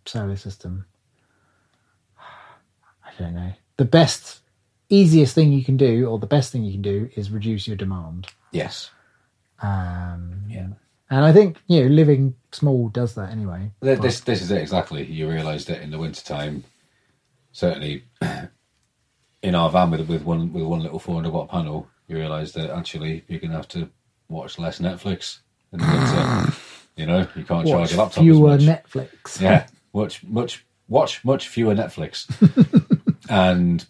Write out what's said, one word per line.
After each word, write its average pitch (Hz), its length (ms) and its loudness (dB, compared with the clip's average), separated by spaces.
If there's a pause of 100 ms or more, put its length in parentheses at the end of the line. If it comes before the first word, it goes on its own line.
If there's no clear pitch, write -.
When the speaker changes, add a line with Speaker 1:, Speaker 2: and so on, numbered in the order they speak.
Speaker 1:
solar 101 300 -6
system, 95 540 -12
<sighs> - 1300 -20
I - 1000 -20
don't 85 160 -8
know. 90 180 -10 (240)
The 131 80 2
best, - 540 2 (500)
easiest 165 460 6
thing 151 160 6
you 139 120 2
can 135 140 2
do, 123 300 4
or 113 120 -4
the 107 80 -6
best 143 240 0
thing 117 120 -4
you 98 100 -4
can 101 80 -6
do, 104 340 -4
is 101 160 -6
reduce 107 360 -6
your 107 100 -6
demand. 92 500 -8 (240)
Speaker 2:
Yes. - 380 -8 (720)
Speaker 1:
Um, 90 880 -6
Speaker 2:
Yeah. 92 180 -12 (420)
Speaker 1:
and 135 160 2
I 160 60 8
think, 190 260 6 (100)
you 170 160 4
know, 131 40 2
living 143 480 4 (160)
small 127 380 0
does 120 260 -4
that 98 160 -10
anyway. 101 400 -8 (100)
Speaker 2:
Th-, 131 160 2
Speaker 1:
But 92 40 -6
Speaker 2:
this, 127 200 -2
this 107 200 -4
is 90 100 -6
it, 95 100 0
exactly. 78 440 -6
You 78 240 -8
realise 78 360 -6
that 82 160 -10
in 76 100 -14
the 78 60 -10
wintertime, 76 680 -10 (880)
certainly 73 520 -4 (180)
<clears throat> - 1200 -12
in 90 140 0
our 85 140 2
van 90 220 2
with, 78 160 -4
with 80 160 -4
one, 85 300 -4
with 85 100 -6
one 82 180 -4
little - 180 -10
four 87 160 -8
hundred 82 180 -6
watt 76 160 -6
panel, 78 380 -6 (200)
you 82 100 -10
realise 78 360 -8
that 80 160 -8
actually 80 580 -10
you're 82 120 -10
gonna 80 160 -8
have 78 140 -10
to 82 200 -10 (400)
watch - 300 -12
less - 200 -8
Netflix 170 600 -8 (320)
in - 80 -10
the - 60 -2
winter. - 720 0
Speaker 1:
<laughs> - 60 -20 (340)
Speaker 2:
You 80 80 -8
know, 87 300 0
you 82 80 -10
can't 85 240 -2
Speaker 1:
Watch - 0 -
Speaker 2:
charge 85 240 2
your 85 120 -2
laptop 160 200 2
Speaker 1:
fewer 151 300 10
Speaker 2:
as 143 120 6
much. 160 200 4
Speaker 1:
Netflix. - 560 -10
Speaker 2:
Yeah, - 260 4 (240)
watch 104 320 -6
much, 117 420 -6 (220)
watch 117 380 0
much 135 240 0
fewer 110 260 0
Netflix, - 480 -6 (960)
Speaker 1:
<laughs> - 100 -14
Speaker 2:
and 90 600 2